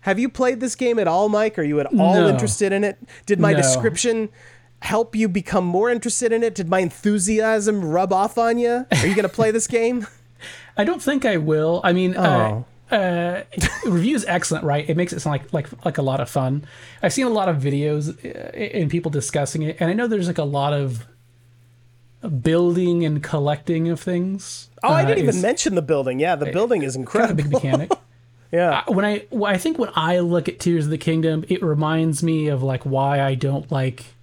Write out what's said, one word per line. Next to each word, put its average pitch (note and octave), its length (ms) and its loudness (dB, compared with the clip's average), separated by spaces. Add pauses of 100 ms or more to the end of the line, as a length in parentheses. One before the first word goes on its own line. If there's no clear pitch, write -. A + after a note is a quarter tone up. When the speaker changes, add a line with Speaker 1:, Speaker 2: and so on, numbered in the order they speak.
Speaker 1:
have F#3+ 180 0
you A#3+ 120 0
played B3+ 300 0
this B3 140 -4
game A#3+ 240 0
at G3+ 80 2
all, F3+ 220 2
Mike? G#3+ 300 0
Are E3+ 40 0
you D3 180 2
at F#3 60 0
all F#3+ 280 4
Speaker 2:
No. F3 140 6
Speaker 1:
interested B2+ 440 0
in G3 100 2
it? G3+ 160 -2 (280)
Did G3+ 120 2
my D#3 140 6
Speaker 2:
No. D3+ 60 4
Speaker 1:
description G#3 720 0 (500)
help A3+ 340 -2
you A3 140 2
become F#3 380 0
more F#3+ 240 2
interested A#3+ 420 -2
in A3+ 100 2
it? A3+ 120 0
Did F3 160 -6
my F#3 100 2
enthusiasm G#3 1040 0
rub F3 280 0
off G3 260 0
on A#3 200 2
you? A#3+ 320 0
Are C#3 160 2
you F#3+ 80 2
gonna G#3 140 2
play A3 220 0
this A3 160 0
game? A#3 400 0 (360)
<laughs> - 360 -18
Speaker 2:
I G#3 60 2
don't F4 180 -2
think C4+ 240 0
I G#3 100 2
will. D#3 480 0
I F3+ 80 4
mean, F3+ 240 2
uh, A#2+ 480 2 (260)
Speaker 1:
Oh. A#3+ 60 2
Speaker 2:
uh, F3 460 0 (220)
<laughs> - 220 -4
review G3 280 2
is A3 120 0
excellent, E3 380 -2
right? D3 240 -2
It D#3 80 0
makes F3 160 0
it - 80 -6
sound D#3 120 -2
like, C#3 200 -6
like, - 320 -6
like - 140 -2
a D3 40 0
lot C3+ 180 0
of B2+ 100 -6
fun. C3+ 340 -2 (380)
I've F3+ 100 2
seen C4 140 0
a B3 40 0
lot G3+ 200 0
of E3 80 0
videos, D3 680 -2
uh, - 320 -12
and F#3 340 -2
people E3+ 200 -2
discussing C#3+ 520 -4
it, D#3 160 -4
and E3 120 0
I - 20 0
know A#3 140 0
there's, G#3 200 0
like, F3 120 -2
a D#3 60 0
lot C#3+ 280 0
of C3+ 340 -4 (1400)
building F3 640 2
and D3+ 180 -2
collecting D3+ 680 -2
of E3 120 -2
things. F#3 680 -6 (140)
Speaker 1:
Oh, A#3 100 2
I D#4+ 100 4
Speaker 2:
Uh, - 40 2
Speaker 1:
didn't A4 120 2
even - 180 2
Speaker 2:
is F3+ 60 0
Speaker 1:
mention A#3 320 0
the F3 80 2
building. C3 380 0
Yeah, E3+ 160 2
the C#3+ 120 -2
Speaker 2:
a C#3 40 -6
Speaker 1:
building G#3 300 0
is C3 140 -4
Speaker 2:
kind E3 280 0
of A3 60 0
a F3+ 40 0
big D3+ 120 0
Speaker 1:
incredible. D3 40 -2
<laughs> C#3+ 200 0
Speaker 2:
mechanic. D#3+ 220 0 (600)
Speaker 1:
Yeah. F3 340 2
Speaker 2:
I, - 40 -4
when G3 140 2
I, G#3 260 -2
well, G#3 220 0
I F#3 60 0
think D#4+ 200 -2
when G#3+ 160 -2
I F3 260 2
look F3 280 0
at - 120 -10
Tears E3+ 260 2
of D3+ 40 -2
the D#3 80 -2
Kingdom, D#3+ 500 0
it F#3 140 0
reminds D#3 600 0
me D#3+ 260 0
of, C3+ 140 -2
like, C3 220 -4
why C#3 360 0
I C3+ 140 0
don't C3+ 360 -4
like C3 340 -4 (180)